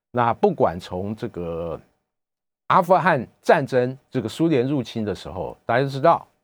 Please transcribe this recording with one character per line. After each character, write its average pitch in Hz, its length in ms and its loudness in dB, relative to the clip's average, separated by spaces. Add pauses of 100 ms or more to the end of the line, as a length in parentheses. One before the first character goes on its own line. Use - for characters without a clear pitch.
(100)
那 117 240 2
不 202 180 2
管 92 260 0
从 95 360 -8
这 110 140 -8
个 85 520 -8 (840)
阿 175 160 4
富 175 120 2
汗 156 320 2 (140)
战 175 260 4
争， 131 300 0 (140)
这 127 100 -4
个 110 80 -4
苏 160 200 0
联 131 180 2
入 139 160 -2
侵 110 220 -6
的 101 100 -4
时 - 140 -12
候， 78 360 -8
大 117 120 0
家 131 60 2
都 139 60 -2
知 135 120 -8
道 160 260 2 (180)